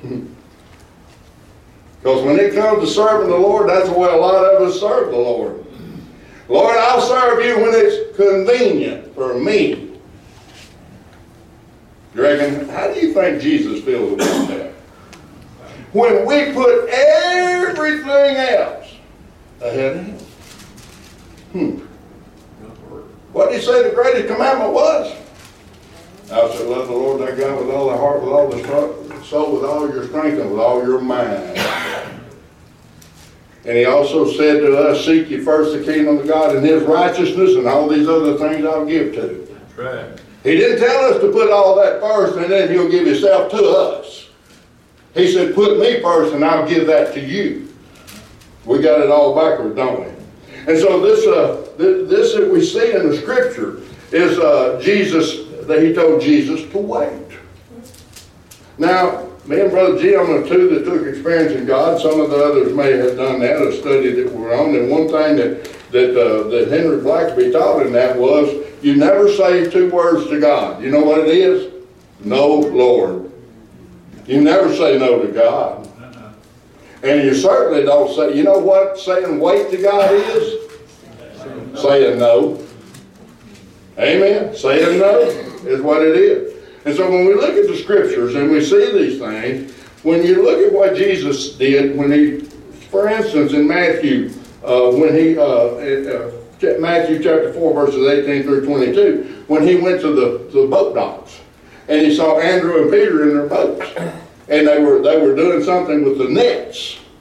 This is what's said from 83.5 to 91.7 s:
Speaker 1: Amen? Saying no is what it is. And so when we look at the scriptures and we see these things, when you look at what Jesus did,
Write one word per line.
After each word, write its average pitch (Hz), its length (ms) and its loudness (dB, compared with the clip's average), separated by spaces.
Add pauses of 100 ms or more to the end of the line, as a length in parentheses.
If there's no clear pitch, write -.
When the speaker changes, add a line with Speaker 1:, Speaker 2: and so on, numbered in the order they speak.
Speaker 1:
Amen? 196 560 0
Saying 165 460 0
no 202 220 4 (440)
is 135 160 -2
what 156 220 2
it 160 140 4
is. - 360 2 (320)
And - 100 -4
so 185 140 0
when 180 160 2
we 196 80 4
look - 220 0
at 202 120 2
the - 100 -4
scriptures 123 580 -2
and 151 160 0
we 151 120 2
see - 280 2
these 139 260 0
things, 120 540 -8 (320)
when 170 200 0
you 185 200 2
look 160 160 2
at 196 140 2
what 190 220 2
Jesus 165 580 -2
did, 139 440 0